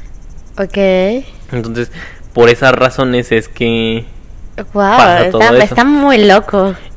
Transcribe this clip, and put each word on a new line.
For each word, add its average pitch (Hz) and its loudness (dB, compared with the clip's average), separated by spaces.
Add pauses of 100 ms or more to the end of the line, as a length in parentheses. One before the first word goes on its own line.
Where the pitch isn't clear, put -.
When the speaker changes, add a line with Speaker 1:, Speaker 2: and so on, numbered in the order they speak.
(580)
Speaker 1:
Ok. 196 0 (300)
Speaker 2:
Entonces, 117 -6 (400)
por 120 6
esas 127 4
razones 127 0
es 113 0
que 113 -2 (680)
Speaker 1:
Guau, 202 2
Speaker 2:
pasa 180 2
todo 220 2
Speaker 1:
está, 233 4
Speaker 2:
eso. 208 4
Speaker 1:
está 233 0
muy 277 4
loco. 196 2 (220)